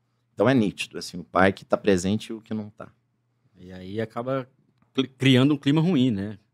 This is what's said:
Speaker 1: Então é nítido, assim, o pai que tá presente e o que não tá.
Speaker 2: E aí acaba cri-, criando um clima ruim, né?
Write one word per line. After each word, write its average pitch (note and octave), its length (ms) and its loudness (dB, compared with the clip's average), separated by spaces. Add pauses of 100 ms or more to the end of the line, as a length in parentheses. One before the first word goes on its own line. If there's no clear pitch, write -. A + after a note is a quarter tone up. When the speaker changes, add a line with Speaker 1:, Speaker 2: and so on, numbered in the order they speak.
(340)
Speaker 1:
Então G#2 140 2
é C3 60 4
nítido, G2+ 460 -2
assim, - 180 -14
o F2 60 -12
pai F#2+ 280 4
que - 140 -16
tá - 120 0
presente G2 500 0
e A2+ 60 -12
o A2 80 -12
que - 120 -14
não G#2 160 -10
tá. - 220 -20 (680)
Speaker 2:
E F2+ 120 -20
aí F#2 280 -12
acaba B2+ 480 -6 (460)
cri-, C3 140 -2
criando C3 480 4
um - 20 -4
clima D3 240 0
ruim, C#3 300 2
né? G2+ 260 -6 (160)